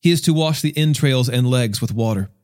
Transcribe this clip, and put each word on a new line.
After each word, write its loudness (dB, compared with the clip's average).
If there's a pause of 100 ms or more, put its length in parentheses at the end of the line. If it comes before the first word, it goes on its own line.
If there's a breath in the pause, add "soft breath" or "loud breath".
He 4
is 2
to 2
wash 0
the -4
entrails 2
and 0
legs -2
with -4
water. -2 (140)